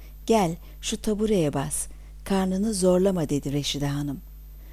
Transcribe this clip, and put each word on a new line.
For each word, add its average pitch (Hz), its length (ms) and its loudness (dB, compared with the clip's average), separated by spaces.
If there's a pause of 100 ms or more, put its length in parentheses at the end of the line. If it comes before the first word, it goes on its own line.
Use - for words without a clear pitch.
(260)
Gel, 185 300 4 (240)
şu - 220 -6
tabureye 208 500 2
bas. 147 340 -4 (380)
Karnını 190 500 2
zorlama," 180 540 4
dedi 143 240 0
Reşide 143 360 0
Hanım. 143 320 -2 (520)